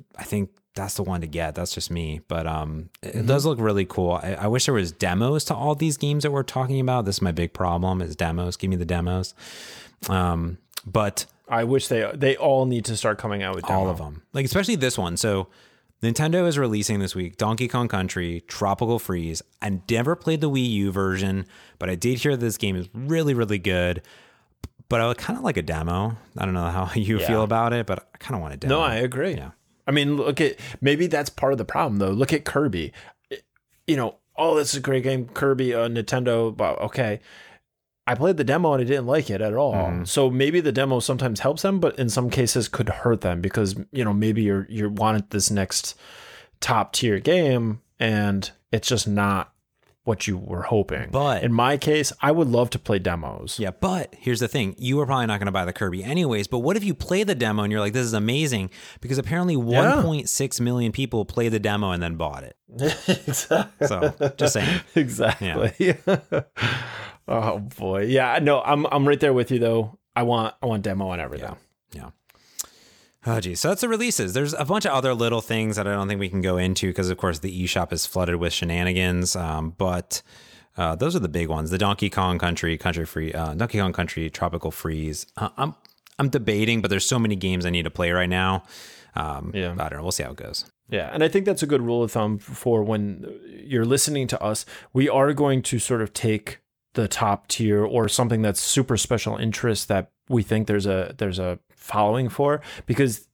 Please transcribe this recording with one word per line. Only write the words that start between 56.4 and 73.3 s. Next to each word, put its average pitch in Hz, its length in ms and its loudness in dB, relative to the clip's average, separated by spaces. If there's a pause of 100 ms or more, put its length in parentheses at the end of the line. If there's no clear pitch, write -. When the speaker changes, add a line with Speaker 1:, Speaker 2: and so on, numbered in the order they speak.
Speaker 1:
but 123 120 -2
what 165 160 2
if 208 60 -2
you 190 120 0
play 190 280 0
the 202 140 0
demo 107 260 0
and 104 80 0
you're 107 120 0
like, 104 100 0
"This 123 140 0
is 113 80 -2
amazing," 113 560 0 (320)
because 131 160 -2
apparently 170 360 0
Speaker 2:
Yeah. 131 60 2 (360)
Speaker 1:
one 269 60 4
point 156 280 0
six - 280 -2
million 120 320 2
people 117 360 -2
play 117 220 0
the 110 120 2
demo 104 320 0
and 87 100 -2
then 82 140 -2
bought 73 280 -6
it. - 120 -18 (140)
Speaker 2:
<laughs> 143 360 -2
Exactly. - 800 0
Speaker 1:
So, 135 500 0
just 147 180 2
saying. 156 340 0
Speaker 2:
<laughs> - 80 -20
Exactly. 110 800 0
Speaker 1:
Yeah. - 680 0
Speaker 2:
<laughs> - 60 -20 (760)
Oh 110 320 -2
boy. 98 460 -2
Yeah, 131 360 4
no, 143 180 4
I'm, 147 260 2
I'm 139 200 2
right 147 140 4
there 143 120 6
with 127 200 2
you 120 80 2
though. 113 360 2 (200)
I 120 80 2
want, 117 360 0
I 127 60 -4
want 107 160 0
demo 95 300 -2
and 87 100 -4
everything. - 320 -10 (400)
Speaker 1:
Yeah. 69 80 -14
Yeah. 62 80 -16 (1160)
Oh, 113 120 2